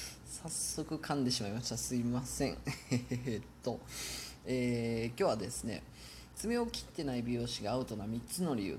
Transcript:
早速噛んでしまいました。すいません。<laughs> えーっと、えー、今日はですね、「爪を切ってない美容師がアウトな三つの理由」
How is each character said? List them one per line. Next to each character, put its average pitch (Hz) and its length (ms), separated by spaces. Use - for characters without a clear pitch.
早 - 240
速 - 480
噛 151 160
ん 139 100
で 123 60
し - 120
ま 101 60
い 98 40
ま 117 100
し - 80
た。 120 80
す - 180
い 120 80
ま 123 220
せ 135 240
ん。 - 80
<laughs> - 160
え 123 480
ー - 0
っ - 40
と、 117 180
え 117 720
ー、 - 20
今 190 100
日 - 20
は 110 80
で 95 100
す - 160
ね、 107 180
「爪 233 220
を 233 80
切 - 160
っ - 20
て - 200
な 131 120
い 120 60
美 120 120
容 120 120
師 117 180
が 104 80
ア 127 60
ウ 127 80
ト 113 100
な 104 100
三 113 140
つ - 220
の 160 120
理 101 120
由」 85 120